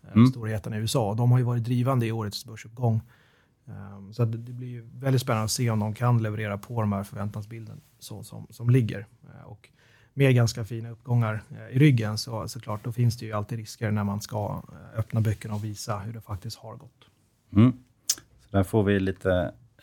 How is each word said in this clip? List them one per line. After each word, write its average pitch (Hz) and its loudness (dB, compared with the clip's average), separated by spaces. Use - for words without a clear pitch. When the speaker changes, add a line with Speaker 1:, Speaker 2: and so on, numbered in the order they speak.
Speaker 1:
eh, - -20
Speaker 2:
Mm. 113 8
Speaker 1:
storheterna 110 -4
i 107 -4
U 110 -2
S 113 -2
A. 107 2
De 123 4
har 123 6
ju 123 2
varit 120 -2
drivande 123 0
i 110 -2
årets 107 -6
börsuppgång. 113 -2
Ehm, 98 -16
så 120 -2
att 113 0
det, 113 -8
det 120 -14
blir 123 -12
ju 120 -16
väldigt 131 0
spännande 110 0
att 107 -2
se 120 0
om 110 0
de 107 -2
kan 120 2
leverera 107 -4
på 117 -6
de 104 0
här 98 -2
förväntansbilden 107 -10
så 104 -16
som, 110 -16
som 120 -2
ligger. 107 2
Eh, - -20
och - -20
med 135 6
ganska 117 4
fina 113 -10
uppgångar, 113 0
eh, 110 -8
i - 4
ryggen 113 6
så, 113 -8
såklart, 107 -10
då 120 -6
finns 120 2
det 113 -12
ju 110 -8
alltid 107 -4
risker 110 -6
när 104 0
man 101 -2
ska, 101 -6
eh, 95 -10
öppna 113 -2
böckerna 107 -2
och 104 -6
visa 104 -6
hur 110 -10
det 113 -12
faktiskt 107 -12
har 110 -18
gått. - -20
Speaker 2:
Mm. 120 8
Så 98 0
där 98 6
får 110 2
vi 101 4
lite, 92 0